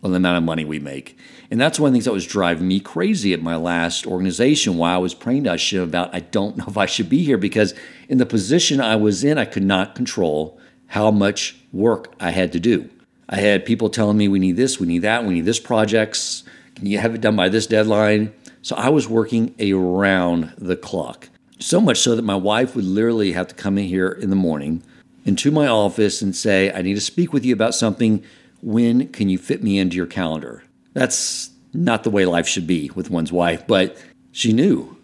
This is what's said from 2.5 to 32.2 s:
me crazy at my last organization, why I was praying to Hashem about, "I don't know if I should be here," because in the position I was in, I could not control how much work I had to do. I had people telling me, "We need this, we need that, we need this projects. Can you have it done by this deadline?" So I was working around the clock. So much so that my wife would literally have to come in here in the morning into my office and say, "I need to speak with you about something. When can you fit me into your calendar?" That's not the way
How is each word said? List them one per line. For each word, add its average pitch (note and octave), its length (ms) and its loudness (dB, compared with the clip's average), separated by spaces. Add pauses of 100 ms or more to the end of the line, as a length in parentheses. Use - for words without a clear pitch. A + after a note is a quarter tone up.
me F#2+ 120 2
crazy B2+ 540 -2
at D#2+ 80 -4
my E2 140 -2
last E2+ 500 -2
organization, F#2+ 720 0
why E2+ 160 2
I F2+ 40 0
was F2+ 140 -2
praying C3+ 320 -2
to G2 60 0
Hashem F2+ 320 -2
about, F2 320 -4
"I F#2 60 -4
don't G2+ 360 -4
know A2 120 -8
if G2+ 100 -6
I G2 80 2
should F2+ 240 -2
be D3 120 4
here," C#3+ 140 2
because G2+ 380 0 (340)
in C3 80 0
the B2+ 80 4
position C3 560 2
I A2 160 2
was G#2 260 2
in, D3 140 2
I B2 80 0
could G2 200 -4
not F#2+ 300 0
control D#2 600 -2 (300)
how G#2+ 240 2
much G#2 460 0 (160)
work G#2 460 0
I F2+ 120 -4
had F2+ 220 0
to F2 80 -2
do. G#2 260 2 (420)
I G2 120 -4
had G2+ 260 2
people A2+ 240 0
telling G#2 260 2
me, G#2 100 4
"We G2 120 2
need F#2 180 2
this, B2+ 240 0
we F2+ 60 -2
need E2+ 160 0
that, A2 240 0
we F#2 80 0
need E2 100 0
this A2 160 0
projects. A2 840 -2 (320)
Can G2+ 100 -8
you G2+ 120 0
have A2+ 160 -2
it G#2+ 60 -8
done A2 160 2
by F#2 120 2
this G#2+ 180 0
deadline?" G#2+ 640 2 (320)
So - 140 -8
I A#2 120 0
was C#3+ 200 2
working A2+ 520 0
around F#2 960 2
the F2+ 200 -4
clock. - 520 -10 (300)
So - 220 0
much E3 180 4
so A#2 180 2
that A#2 80 -2
my G2+ 120 0
wife G#2+ 380 0
would G#2 120 -2
literally G#2 460 0
have F2+ 160 -4
to - 60 -20
come G2 220 -2
in G2+ 80 0
here F#2 240 0
in G2 220 -4
the G2 60 2
morning E2 460 -2 (420)
into G2 260 0
my D3+ 160 2
office G#2 560 2
and G2 120 -2
say, F#2+ 380 2
"I F#2 100 -4
need F#2+ 120 0
to G#2 60 -4
speak F3 320 -2
with B2+ 120 0
you B2 80 2
about A2+ 220 0
something. G#2+ 480 0 (400)
When A#2 460 2
can G#2+ 200 -2
you F#2 100 0
fit - 240 -6
me G2 160 0
into F2+ 180 0
your F2 100 -2
calendar?" D#2 580 -6 (280)
That's - 580 -4 (220)
not A#2 300 0
the A#2 80 0
way G2+ 140 2